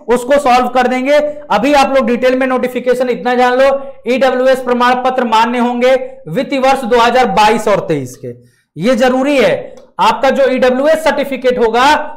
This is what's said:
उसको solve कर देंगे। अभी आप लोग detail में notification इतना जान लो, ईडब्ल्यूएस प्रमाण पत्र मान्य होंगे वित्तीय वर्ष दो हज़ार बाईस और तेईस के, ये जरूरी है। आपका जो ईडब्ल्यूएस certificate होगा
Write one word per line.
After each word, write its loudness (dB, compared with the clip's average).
उसको 0
solve 0
कर 0
देंगे। 0
अभी 0
आप 2
लोग 0
detail 0
में -2
notification -2
इतना -4
जान 2
लो, 0
ईडब्ल्यूएस 2
प्रमाण 0
पत्र -2
मान्य 0
होंगे 2
वित्तीय -4
वर्ष 0
दो 2
हज़ार 2
बाईस 2
और 2
तेईस -6
के, -14
ये 0
जरूरी 0
है। 0
आपका 2
जो 2
ईडब्ल्यूएस 0
certificate -2
होगा 2